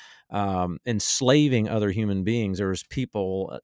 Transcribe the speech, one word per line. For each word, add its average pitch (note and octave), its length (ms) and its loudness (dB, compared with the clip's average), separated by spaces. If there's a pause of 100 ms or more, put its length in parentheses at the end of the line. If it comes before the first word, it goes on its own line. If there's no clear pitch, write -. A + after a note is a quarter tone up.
(320)
um, F#2 540 -2
enslaving B2 840 2
other G#2 220 0
human G2 320 0
beings. G#2 340 0
There F#2+ 120 0
was F#2 140 -4
people, F#2+ 680 -4
uh, - 100 -10